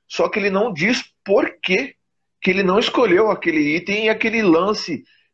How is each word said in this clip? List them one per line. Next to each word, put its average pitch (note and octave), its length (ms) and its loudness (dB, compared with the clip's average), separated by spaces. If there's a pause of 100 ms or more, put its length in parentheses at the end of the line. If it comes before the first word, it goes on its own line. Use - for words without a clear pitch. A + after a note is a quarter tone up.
só - 220 -2
que - 100 -4
ele G3+ 100 0
não G3+ 220 0
diz E3 320 -2 (200)
por - 380 0
quê A3+ 340 -2 (460)
que - 80 -2
ele F#3+ 140 2
não F#3 160 2
escolheu A3 500 2
aquele D#3 460 -2
item G3 300 -4
e G#3+ 40 2
aquele A3 320 -2
lance, F3+ 640 0 (300)